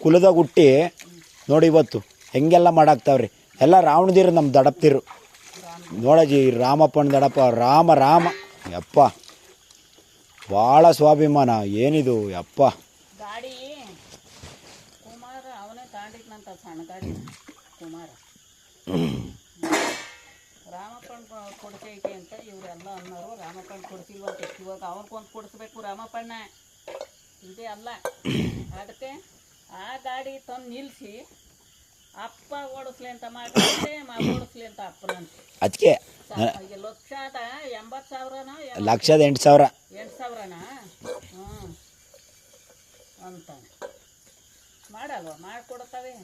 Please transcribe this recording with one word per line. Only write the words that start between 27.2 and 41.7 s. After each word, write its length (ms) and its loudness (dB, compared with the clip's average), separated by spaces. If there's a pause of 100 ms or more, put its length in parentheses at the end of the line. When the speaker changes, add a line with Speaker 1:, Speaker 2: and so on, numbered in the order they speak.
Speaker 2:
ಇದೇ 160 -20 (100)
ಅಲ್ಲ. 140 -20 (920)
ಅದಕ್ಕೆ 280 -20 (720)
ಆ 20 -20 (220)
ಗಾಡಿ 260 -14 (140)
ತಂದು 260 -18
ನಿಲ್ಸಿ, 400 -20 (1120)
ಅಪ್ಪ 300 -20 (240)
ಓಡಿಸ್ಲಿ 360 -20
ಅಂತ 100 -20 (140)
ಮಗನಂತೆ, 540 -6 (180)
ಮಗ 120 -14 (140)
ಓಡಿಸ್ಲಿ 300 -16
ಅಂತ 140 -20 (100)
ಅಪ್ಪನಂತೆ. 500 -18 (260)
Speaker 1:
ಅದ್ಕೆ 260 2 (380)
Speaker 2:
ಸ-, 100 -12
Speaker 1:
ನ-, 160 -4 (100)
Speaker 2:
ಈಗ 80 -20 (120)
ಲಕ್ಷದ 520 -18 (420)
ಎಂಬತ್ತು 360 -20
ಸಾವಿರನೋ 400 -18 (120)
ಏನೋ? 220 -10
Speaker 1:
ಲಕ್ಷದ 400 2
ಎಂಟು 160 -4
ಸಾವಿರ. 160 8 (400)
Speaker 2:
ಎಂಟು 200 -20
ಸಾವಿರನಾ? 380 -18 (760)
ಹ್ಮ್. 380 -20 (1600)